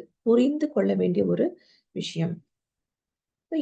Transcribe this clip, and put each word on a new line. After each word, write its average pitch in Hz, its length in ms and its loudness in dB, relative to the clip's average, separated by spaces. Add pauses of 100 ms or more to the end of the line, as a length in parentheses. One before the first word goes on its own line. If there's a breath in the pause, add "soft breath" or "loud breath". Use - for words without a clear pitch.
(220)
புரிந்து 277 500 2
கொள்ள 196 240 0
வேண்டிய 185 300 0
ஒரு 180 200 0 (500 soft breath)
விஷயம். 165 380 -6 (1120)
இப்ப - 180 -6